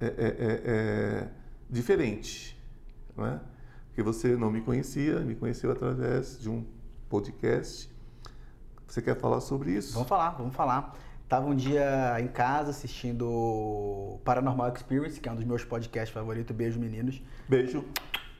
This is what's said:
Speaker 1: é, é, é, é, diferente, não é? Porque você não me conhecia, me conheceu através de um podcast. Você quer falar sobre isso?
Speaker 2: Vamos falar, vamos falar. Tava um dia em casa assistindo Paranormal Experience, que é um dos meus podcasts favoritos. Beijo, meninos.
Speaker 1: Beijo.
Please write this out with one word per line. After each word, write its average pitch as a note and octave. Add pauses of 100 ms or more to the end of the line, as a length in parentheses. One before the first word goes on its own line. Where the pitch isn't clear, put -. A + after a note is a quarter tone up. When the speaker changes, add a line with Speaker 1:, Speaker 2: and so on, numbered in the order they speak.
Speaker 1:
é, A#2
é, A#2+
é, A2
é, G#2+ (420)
diferente, A#2+ (560)
não G#2+
é? - (460)
Porque -
você A2+
não A#2
me G#2+
conhecia, C3+
me A#2+
conheceu A#2
através B2+
de A2
um A2+ (440)
podcast. - (1000)
Você -
quer A#2+
falar A#2+
sobre C3+
isso? G3+
Speaker 2:
Vamos A#2+
falar, E3+
vamos C3
falar. C#3+ (320)
Tava C3+
um D3
dia C3+
em B2
casa C#3+
assistindo A2
Paranormal B2
Experience, D3
que B2
é A#2
um A#2
dos A2+
meus A#2+
podcasts A2+
favoritos. A2+
Beijo, A#2
meninos. A#2 (260)
Speaker 1:
Beijo. C3 (560)